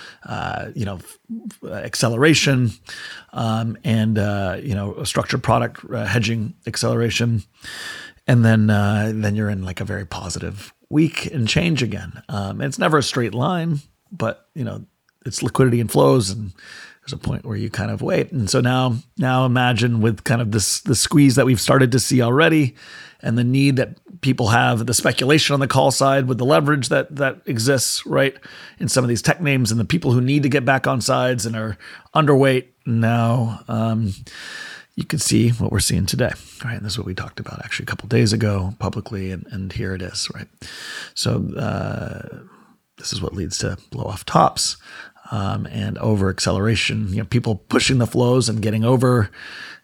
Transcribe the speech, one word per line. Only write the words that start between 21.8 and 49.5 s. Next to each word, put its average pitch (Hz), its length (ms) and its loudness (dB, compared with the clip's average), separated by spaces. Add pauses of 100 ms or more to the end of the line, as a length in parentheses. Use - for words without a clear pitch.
to 131 60 2
see 123 240 2
already 147 540 4 (440)
and 120 160 -2
the 123 80 2
need 135 320 4
that - 220 -2 (220)
people 123 280 0
have, 117 380 2
the 120 80 -2
speculation 139 580 2
on 143 60 2
the 135 80 0
call 135 240 4
side 135 380 2
with 127 100 0
the 123 60 -2
leverage 143 440 2
that, 143 280 0
that 135 300 -2
exists, 127 600 0
right, 135 300 0 (420)
in 135 100 -4
some 131 140 2
of 127 60 0
these 117 140 0
tech - 180 2
names 131 320 2
and 113 80 2
the 104 40 0
people 143 280 0
who 123 80 4
need 139 240 2
to 143 40 2
get 131 160 2
back 135 220 2
on 135 140 0
sides 127 440 0
and 113 120 -4
are 110 200 -6 (380)
underweight. 135 540 4 (180)
Now, 117 800 2
um, 110 460 0 (840)
you - 100 -6
can - 140 -2
see 117 320 2
what 113 220 0
we're 101 80 2
seeing 98 260 0
today, - 260 -2 (320)
right? 117 100 -6
And 101 100 -10
this 104 80 -8
is - 60 -6
what 101 80 -8
we 92 80 -6
talked - 260 -10
about - 240 -12
actually - 200 -8
a - 20 -10
couple - 220 -10
days 117 240 4
ago 101 460 0
publicly, 95 540 -6
and, 90 180 -10
and 95 220 -8
here 95 220 -6
it 92 80 -8
is, 90 320 -8
right? - 140 -16 (680)
So, - 420 -2
uh, - 880 -6 (540)
this - 140 -10
is 98 80 -6
what - 140 -6
leads 90 240 -6
to 92 200 -4 (120)
blow 120 140 -8
off 104 200 -10
tops, - 520 0 (540)
um, 101 360 -4
and 104 320 -6
over 104 320 2
acceleration, 104 800 0
you 95 80 -4
know, 107 80 -2
people 117 320 0
pushing 131 420 0
the 117 80 2
flows 123 420 2
and 110 140 -2
getting 110 220 0
over, 123 460 4 (540)